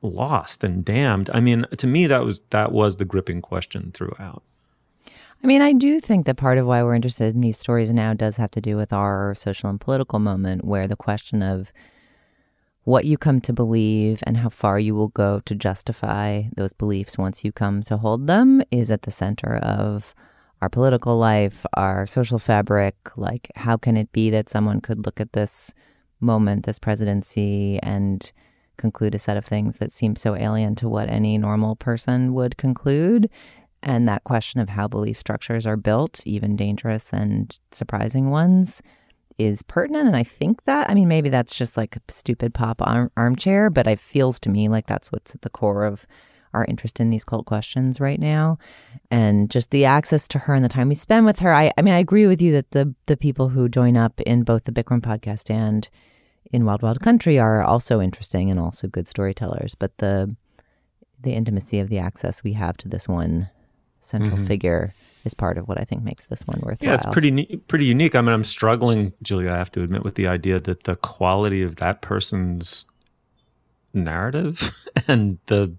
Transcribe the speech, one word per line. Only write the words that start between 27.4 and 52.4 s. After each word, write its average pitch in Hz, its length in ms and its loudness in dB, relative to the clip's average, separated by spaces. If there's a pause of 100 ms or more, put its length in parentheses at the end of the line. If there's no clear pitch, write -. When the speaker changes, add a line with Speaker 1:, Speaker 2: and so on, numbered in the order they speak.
Speaker 2:
and 98 500 -4 (440)
conclude 107 380 -2
a 104 60 -4
set 104 160 -2
of 101 80 -6
things 107 340 -4
that 107 140 -6
seem 107 240 -2
so 107 180 -2
alien 107 420 -2
to 117 120 -4
what 107 220 -4
any 107 280 0
normal 107 380 0
person 123 580 -2
would 123 220 -2
conclude? 156 720 2 (540)
And 120 260 2
that 104 160 -2
question 120 360 -2
of 101 100 -2
how 104 180 -4
belief 107 300 -4
structures 113 480 -6
are 107 100 0
built, 110 500 0
even 104 300 -2
dangerous 107 560 -4
and 104 440 -2 (140)
surprising 117 600 -2
ones, 180 520 2 (560)
is 104 240 0
pertinent. 285 460 0
And 175 80 4
I 120 80 2
think - 400 -2
that, 285 260 0
I 202 40 0
mean, 196 120 6
maybe 160 220 2
that's 127 280 0
just, 120 200 -4
like, 110 200 -4 (120)
stupid - 460 -4
pop 113 280 -2
arm-, 120 340 0
armchair, 190 540 2
but 151 160 2
it 110 140 2
feels 127 400 0
to - 100 -2
me 104 180 2
like 110 200 0
that's - 240 -6
what's - 240 -10
at - 60 -18
the - 80 -10
core 104 340 0
of 101 240 -4 (460)
our 113 100 0
interest - 340 -6
in 113 120 2
these 110 120 0
cult - 240 -6
questions 131 540 -2
right 139 180 -2
now. 156 400 0 (540)
And 104 360 4
just 120 220 -2
the 139 140 4
access 143 440 2
to 135 120 -2
her 143 140 0
and 131 100 4
the 123 40 2
time 127 200 0
we 143 80 2
spend 220 280 4
with 214 140 4
her. 175 160 4
I, 151 240 6
I 147 40 4
mean, 190 120 6
I 175 40 6
agree 196 280 6
with 185 160 4